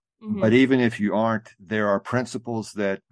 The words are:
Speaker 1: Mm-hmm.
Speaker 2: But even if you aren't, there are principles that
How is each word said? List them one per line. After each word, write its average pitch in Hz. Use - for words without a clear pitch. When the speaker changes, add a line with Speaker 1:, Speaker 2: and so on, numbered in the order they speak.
Speaker 1:
Mm-hmm. 214
Speaker 2:
But 110
even 127
if 120
you 101
aren't, 110
there 104
are 98
principles 117
that 98